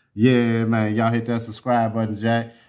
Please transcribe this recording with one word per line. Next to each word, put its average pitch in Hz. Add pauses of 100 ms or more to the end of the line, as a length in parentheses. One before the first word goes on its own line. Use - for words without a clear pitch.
(140)
Yeah, 117
man. 110
Y'all 113
hit 117
that 117
subscribe 113
button, 107
Jack. 117 (160)